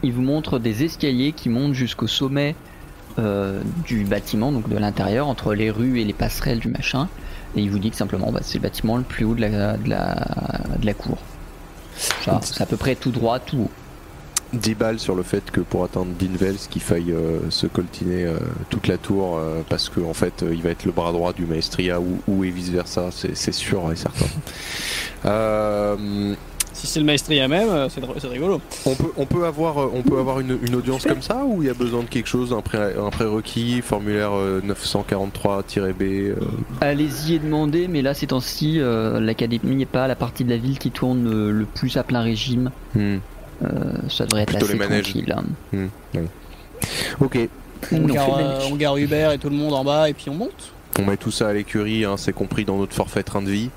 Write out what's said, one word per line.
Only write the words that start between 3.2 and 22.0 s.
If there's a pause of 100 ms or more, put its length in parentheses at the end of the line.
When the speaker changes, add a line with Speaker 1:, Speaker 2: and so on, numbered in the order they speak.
Speaker 1:
du
bâtiment,
donc
de
l'intérieur,
entre
les
rues
et
les
passerelles
du
machin. (480)
Et
il
vous
dit
que
simplement,
bah,
c'est
le
bâtiment
le
plus
haut
de
la,
de
la, (520)
de
la
cour. (1040)
Ça,
c'est
à
peu
près
tout
droit,
tout
haut. (840)
Speaker 2:
Dix
balles
sur
le
fait
que
pour
atteindre
Dinvels, (120)
qu'il
faille,
euh, (100)
se
coltiner,
euh, (320)
toute
la
tour,
euh,
parce
que
en
fait,
euh,
il
va
être
le
bras
droit
du
Maestria